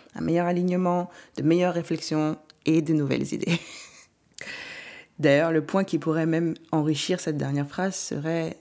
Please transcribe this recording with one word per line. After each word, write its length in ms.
un 60
meilleur 260
alignement, 640
de 60
meilleures 320
réflexions 640
et 160
de 100
nouvelles 400
idées. 260
<laughs> 840
D'ailleurs, 340
le 120
point 200
qui 140
pourrait 280
même 280
enrichir 480
cette 160
dernière 320
phrase 260
serait « 680